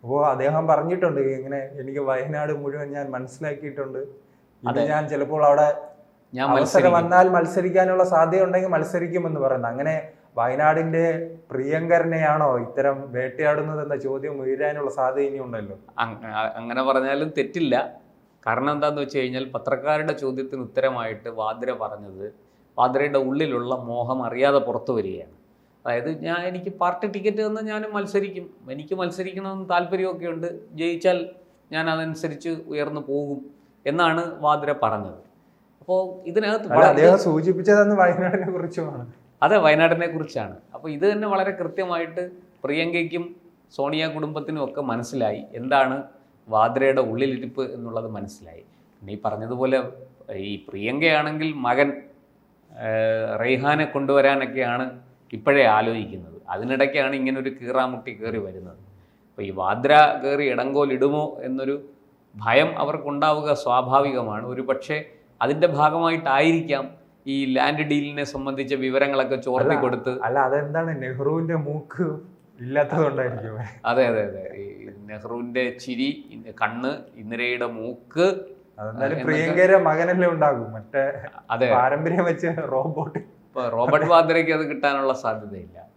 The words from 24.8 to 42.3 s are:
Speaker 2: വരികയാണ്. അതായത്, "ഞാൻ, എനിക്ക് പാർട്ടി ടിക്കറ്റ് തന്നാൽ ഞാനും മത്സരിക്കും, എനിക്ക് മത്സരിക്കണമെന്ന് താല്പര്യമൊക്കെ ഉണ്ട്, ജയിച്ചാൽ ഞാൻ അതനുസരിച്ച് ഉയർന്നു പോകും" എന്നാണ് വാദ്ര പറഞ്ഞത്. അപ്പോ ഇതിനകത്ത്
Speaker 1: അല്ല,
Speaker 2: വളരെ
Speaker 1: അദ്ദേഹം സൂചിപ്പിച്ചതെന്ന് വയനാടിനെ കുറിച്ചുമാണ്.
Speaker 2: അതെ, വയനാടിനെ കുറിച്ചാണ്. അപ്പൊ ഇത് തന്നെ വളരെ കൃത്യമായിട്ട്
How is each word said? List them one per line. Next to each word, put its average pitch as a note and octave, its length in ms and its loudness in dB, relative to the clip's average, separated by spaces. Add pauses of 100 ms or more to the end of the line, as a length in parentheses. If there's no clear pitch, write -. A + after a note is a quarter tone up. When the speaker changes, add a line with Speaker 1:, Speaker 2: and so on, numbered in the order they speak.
Speaker 2:
വരികയാണ്. F#2 380 -6 (500)
അതായത്, B2 240 -2 (160)
"ഞാൻ, E3+ 140 -2 (100)
എനിക്ക് F#3 220 -8 (100)
പാർട്ടി F3+ 320 0
ടിക്കറ്റ് G#3 320 -2
തന്നാൽ G#3+ 260 -4
ഞാനും G#3+ 260 -6
മത്സരിക്കും, G3 480 -4 (280)
എനിക്ക് D3+ 280 -8
മത്സരിക്കണമെന്ന് F#3+ 680 -6
താല്പര്യമൊക്കെ F3 640 -2
ഉണ്ട്, E3 140 -6 (320)
ജയിച്ചാൽ E3+ 380 2 (540)
ഞാൻ D#3+ 220 -2
അതനുസരിച്ച് D#3+ 580 -6 (200)
ഉയർന്നു D3 380 -4
പോകും" C#3+ 300 -4 (460)
എന്നാണ് E3 380 2 (220)
വാദ്ര D3 380 2
പറഞ്ഞത്. G#2 380 -2 (600)
അപ്പോ F#3 140 -2 (360)
ഇതിനകത്ത് G#3+ 320 0
Speaker 1:
അല്ല, D#3+ 120 0
Speaker 2:
വളരെ D#3 140 8
Speaker 1:
അദ്ദേഹം D#3+ 280 8 (100)
സൂചിപ്പിച്ചതെന്ന് F#3+ 720 4
വയനാടിനെ F3+ 540 2
കുറിച്ചുമാണ്. D#3+ 500 -6 (380)
Speaker 2:
അതെ, F#3 220 6
വയനാടിനെ E3 420 4
കുറിച്ചാണ്. C#3+ 480 -6 (200)
അപ്പൊ D#3+ 140 -12
ഇത് D#3 220 2
തന്നെ G#3 160 -2
വളരെ F#3+ 240 0
കൃത്യമായിട്ട് F3 720 -4 (400)